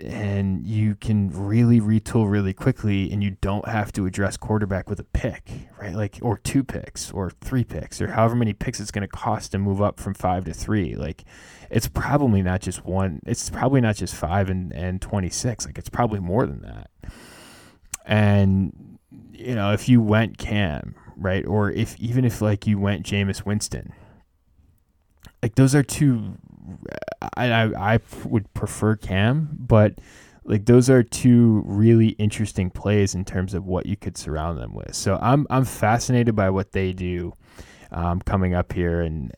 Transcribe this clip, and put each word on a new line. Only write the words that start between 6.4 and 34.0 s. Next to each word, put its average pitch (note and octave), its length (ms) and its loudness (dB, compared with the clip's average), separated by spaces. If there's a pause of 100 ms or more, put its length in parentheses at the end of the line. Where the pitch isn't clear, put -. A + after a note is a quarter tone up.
picks, - 480 -12
or F#2 180 -4
three - 320 -4
picks, - 380 -8
or - 80 -2
however A2+ 260 2
many A2+ 200 0
picks - 260 -6
it's G#2 100 -10
gonna G2+ 160 -4
cost - 460 -6
to G2 60 -2
move G2 220 0
up G2+ 200 0
from G2 140 -6
five F#2 320 -2
to D#2 60 -8
three. E2 440 -2
Like, - 260 -8 (480)
it's - 160 0
probably A#2+ 560 2
not F#2 180 0
just - 240 -8
one, F#2 400 -2
it's - 260 -6
probably C3+ 300 0
not A2 140 2
just - 220 -8
five F#2+ 340 -2
and, F#2 220 -6
and F#2 280 -6
twenty-six. G#2 640 -4
Like, C#2+ 140 -14
it's - 120 -14
probably A2 280 0
more F#2+ 260 0
than C2 180 -8
that. G#1 280 -18 (1120)
And, G2+ 920 2 (320)
you - 240 -8
know, G2+ 180 0
if - 160 0
you A#2+ 140 8
went G#2+ 360 2
Cam, F#2+ 580 -4 (200)
right, F#2+ 300 -2
or G#2 240 0
if, - 300 -4
even B2 240 0
if, A#2 160 0
like, G#2 260 0
you G#2 140 2
went G2 260 0
Jameis G2 380 -2
Winston, - 480 -6 (1500)
like, A#2 120 -2
those C3+ 200 6
are D3 80 4
two, A#2 520 0 (1000)
I, A#2+ 140 0
I, A2 440 2
I A#2 60 4 (240)
would G#2+ 300 -2
prefer G#2+ 420 0
Cam, A#2+ 560 0
but, A2 460 4 (460)
like, G#2 200 0
those B2 240 8
are B2+ 140 8
two A#2 640 6
really A2+ 440 6
interesting G#2 600 -2
plays G2+ 440 0
in F2 100 -4
terms F#2+ 300 -4
of F#2 120 -6
what F2+ 200 -4
you G#2 100 -4
could - 200 -10